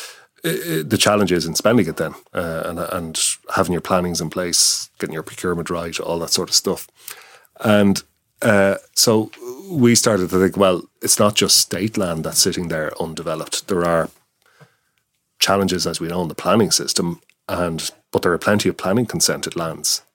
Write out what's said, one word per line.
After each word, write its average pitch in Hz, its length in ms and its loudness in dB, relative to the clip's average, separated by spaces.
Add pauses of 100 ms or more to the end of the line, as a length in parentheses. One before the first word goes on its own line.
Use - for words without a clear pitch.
(440)
I, 165 60 -2
I, 165 320 -4
the 117 160 -2
challenge 104 340 2
is 82 140 2
in 82 80 -6
spending 104 340 4
it 78 100 -8
then, 78 180 -6 (180)
uh, 82 320 -6
and, 85 140 -8
and 85 400 -6 (340)
having 92 200 2
your 82 80 -2
plannings 90 400 0
in 80 100 -4
place, - 640 0
getting - 160 -6
your 80 100 -8
procurement 85 460 -4
right, 85 300 -6
all 82 200 -4
that 82 120 -6
sort 90 180 -2
of - 60 -2
stuff. - 320 -2 (760)
And, 104 380 6 (400)
uh, 101 360 4 (180)
so 110 340 2 (400)
we 123 240 6
started 98 380 2
to 92 80 2
think, 92 180 2
well, 92 240 4 (220)
it's - 160 2
not 104 160 4
just - 220 4
state 98 380 -2
land 85 280 -2
that's 80 160 -2
sitting 87 300 0
there 78 300 -4
undeveloped. 80 680 -6
There 87 180 0
are 82 240 2 (1300)
challenges, 92 480 0
as 85 140 -4
we 82 80 -6
know, 90 160 -2
in 82 40 -4
the - 60 -8
planning 95 380 2
system, 87 500 -2 (260)
and, 87 440 -4 (200)
but - 120 0
there 87 100 2
are 82 60 0
plenty 104 280 2
of 90 100 -2
planning 107 280 0
consented 76 500 -4
lands 80 460 -4 (140)